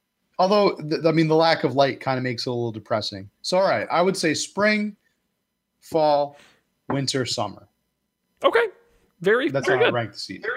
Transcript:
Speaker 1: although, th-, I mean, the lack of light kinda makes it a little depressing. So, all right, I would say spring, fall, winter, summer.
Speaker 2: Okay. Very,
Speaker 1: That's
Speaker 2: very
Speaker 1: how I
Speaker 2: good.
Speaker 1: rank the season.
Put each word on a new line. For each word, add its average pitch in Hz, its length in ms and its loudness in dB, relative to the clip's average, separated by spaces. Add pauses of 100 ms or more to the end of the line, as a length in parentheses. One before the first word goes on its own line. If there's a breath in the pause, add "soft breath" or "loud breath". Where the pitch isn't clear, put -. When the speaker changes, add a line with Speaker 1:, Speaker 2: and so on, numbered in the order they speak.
(380)
Speaker 1:
although, 196 380 4
th-, 151 300 -4
I 160 80 4
mean, 160 160 2
the 156 60 4
lack 165 280 4
of 131 120 -2
light 139 260 2
kinda 131 200 -2
makes 127 240 -6
it 131 40 -4
a 123 40 -2
little 120 200 -4
depressing. 104 560 -6 (120)
So, - 160 -2
all 190 120 2
right, 110 200 -2
I 160 120 2
would 185 160 0
say 156 160 0
spring, 208 640 -2 (800)
fall, 147 560 0 (540 soft breath)
winter, 131 360 -2
summer. 104 420 -8 (760)
Speaker 2:
Okay. 453 220 2 (560)
Very, 226 300 0
Speaker 1:
That's 135 160 -2
Speaker 2:
very 127 100 2
Speaker 1:
how - 60 2
I - 60 6
Speaker 2:
good. 127 40 0
Speaker 1:
rank 117 200 -4
the - 40 -20
season. - 400 -10